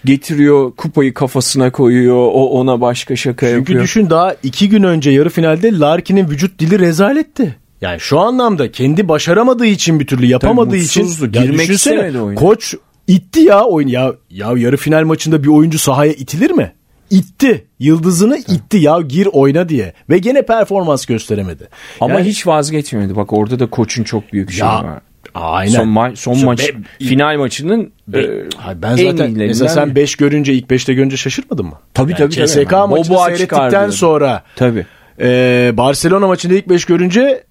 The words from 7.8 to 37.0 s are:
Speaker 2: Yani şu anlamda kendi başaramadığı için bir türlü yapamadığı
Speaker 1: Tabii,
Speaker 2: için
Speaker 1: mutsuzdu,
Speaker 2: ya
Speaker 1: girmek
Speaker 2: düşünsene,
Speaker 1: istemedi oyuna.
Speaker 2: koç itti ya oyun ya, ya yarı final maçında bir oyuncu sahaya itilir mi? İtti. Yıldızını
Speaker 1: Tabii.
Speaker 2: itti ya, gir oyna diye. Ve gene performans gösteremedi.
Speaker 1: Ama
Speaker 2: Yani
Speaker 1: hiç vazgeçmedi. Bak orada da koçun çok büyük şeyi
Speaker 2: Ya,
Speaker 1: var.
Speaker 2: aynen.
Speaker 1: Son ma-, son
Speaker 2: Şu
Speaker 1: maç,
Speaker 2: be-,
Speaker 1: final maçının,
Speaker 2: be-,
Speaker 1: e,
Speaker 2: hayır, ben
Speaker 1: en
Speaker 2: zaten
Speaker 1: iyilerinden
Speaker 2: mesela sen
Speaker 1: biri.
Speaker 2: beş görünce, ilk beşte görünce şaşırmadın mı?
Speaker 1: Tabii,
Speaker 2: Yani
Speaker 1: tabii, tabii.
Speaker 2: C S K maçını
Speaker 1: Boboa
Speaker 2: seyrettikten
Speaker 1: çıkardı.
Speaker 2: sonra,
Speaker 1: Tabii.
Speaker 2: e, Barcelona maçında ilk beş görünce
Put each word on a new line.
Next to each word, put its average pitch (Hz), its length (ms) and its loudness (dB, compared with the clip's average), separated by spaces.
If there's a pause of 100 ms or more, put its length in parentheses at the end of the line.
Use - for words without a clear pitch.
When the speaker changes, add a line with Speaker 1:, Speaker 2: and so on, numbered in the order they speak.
Speaker 2:
Yani 87 200 -6
şu - 180 0
anlamda 214 540 0
kendi 156 360 0
başaramadığı 226 580 2
için 165 340 0
bir 131 60 -4
türlü 123 200 0
yapamadığı 185 440 2
Speaker 1:
Tabii, 190 100 0
Speaker 2:
için 170 240 0
Speaker 1:
mutsuzdu, 151 340 -4
Speaker 2:
ya 123 40 2
Speaker 1:
girmek 143 180 0
Speaker 2:
düşünsene, 190 340 0
Speaker 1:
istemedi 156 240 -2
oyuna. 104 220 -4
Speaker 2:
koç 202 340 0 (320)
itti 196 340 0
ya 220 240 4
oyun 156 240 0
ya, 127 240 -2 (180)
ya 101 260 -6
yarı 123 200 2
final 156 280 0
maçında 160 380 0
bir 139 60 0
oyuncu 156 300 4
sahaya 147 340 0
itilir 147 380 -4
mi? 127 220 -2 (380)
İtti. 196 540 0 (140)
Yıldızını 175 640 2
Speaker 1:
Tabii. 180 140 -2
Speaker 2:
itti - 220 -4
ya, 156 220 4
gir 165 320 -2
oyna 147 360 2
diye. 110 240 -4 (180)
Ve 180 80 4
gene 247 240 0
performans 196 640 -2
gösteremedi. 101 600 -6 (320)
Speaker 1:
Ama - 140 -2
Speaker 2:
Yani 185 140 0
Speaker 1:
hiç 202 180 -4
vazgeçmedi. 143 680 -2
Bak 101 160 -4
orada 107 260 0
da 123 80 0
koçun 113 380 -4
çok - 280 -8
büyük 98 180 -4
şeyi 90 100 -8
Speaker 2:
Ya, 110 240 -2
Speaker 1:
var. 76 160 -12 (340)
Speaker 2:
aynen. 90 380 -2
Speaker 1:
Son 117 160 2
ma-, 110 280 0
son 123 180 -4
Speaker 2:
Şu 135 120 2
Speaker 1:
maç, 127 220 0 (320)
Speaker 2:
be-, 135 60 -8
Speaker 1:
final 147 300 2
maçının, 147 560 -4 (160)
Speaker 2:
be-, 120 120 -2
Speaker 1:
e, 98 240 -6 (120)
Speaker 2:
hayır, 90 260 -12
ben 110 80 -4
Speaker 1:
en 123 60 0
Speaker 2:
zaten 165 300 0
Speaker 1:
iyilerinden 107 220 -2
Speaker 2:
mesela 120 200 0
sen 151 180 0
Speaker 1:
biri. 135 100 -2
Speaker 2:
beş 143 200 0
görünce, 143 380 0
ilk 127 160 -4
beşte 127 240 0
görünce 135 220 0
şaşırmadın 131 500 -6
mı? 76 120 -14 (160)
Speaker 1:
Tabii, 135 160 0
Speaker 2:
Yani 170 80 -4
Speaker 1:
tabii, 151 160 0
tabii. 151 120 0
Speaker 2:
C - 0 -
S 143 180 2
K 190 220 2
maçını 165 280 0
Speaker 1:
Boboa 180 100 4
Speaker 2:
seyrettikten 175 440 0
Speaker 1:
çıkardı. 202 240 2
Speaker 2:
sonra, 147 500 0 (140)
Speaker 1:
Tabii. 117 300 -2 (340)
Speaker 2:
e, 123 560 2
Barcelona 165 500 0
maçında 180 280 0
ilk 196 140 -2
beş 175 160 2
görünce 180 680 0